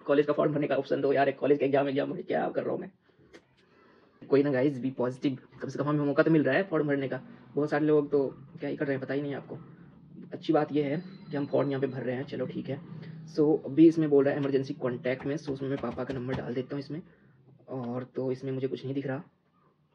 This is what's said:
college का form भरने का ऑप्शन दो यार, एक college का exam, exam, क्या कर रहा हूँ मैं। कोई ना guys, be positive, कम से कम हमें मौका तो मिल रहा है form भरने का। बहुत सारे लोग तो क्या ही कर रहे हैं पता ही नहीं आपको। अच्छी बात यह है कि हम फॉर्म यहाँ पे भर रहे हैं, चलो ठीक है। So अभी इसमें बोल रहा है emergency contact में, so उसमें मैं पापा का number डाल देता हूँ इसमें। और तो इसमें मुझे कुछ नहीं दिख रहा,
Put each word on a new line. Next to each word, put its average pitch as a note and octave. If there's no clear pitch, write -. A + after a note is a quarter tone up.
college D3
का D3
form D#3+
भरने C#3+
का C#3
ऑप्शन C#3
दो C3+
यार, C#3
एक C3+
college C#3+
का C3
exam, C#3
exam, C#3
क्या -
कर -
रहा -
हूँ -
मैं। -
कोई C#3
ना C#3+
guys, C3
be C3
positive, B2+
कम B2+
से -
कम D3
हमें D3
मौका C#3+
तो D#3+
मिल D#3
रहा C3
है F#3+
form D3+
भरने C#3
का। B2+
बहुत D3
सारे D3+
लोग D3
तो C#3
क्या C#3+
ही C3+
कर D3+
रहे C#3
हैं C3
पता C3
ही C#3+
नहीं C#3+
आपको। -
अच्छी -
बात D3+
यह D3
है C#3
कि C#3+
हम C#3+
फॉर्म C3+
यहाँ C3+
पे C#3
भर B2+
रहे B2
हैं, C3
चलो B2+
ठीक -
है। C3+
So D#3
अभी C#3+
इसमें D#3+
बोल C#3
रहा C#3+
है C#3+
emergency C#3
contact B2+
में, C#3+
so D3
उसमें C3+
मैं C3+
पापा A#2+
का C3+
number C3
डाल B2+
देता B2+
हूँ C#3+
इसमें। D#3
और B2+
तो C3
इसमें C3
मुझे C3
कुछ B2+
नहीं C3+
दिख C#3
रहा, C3+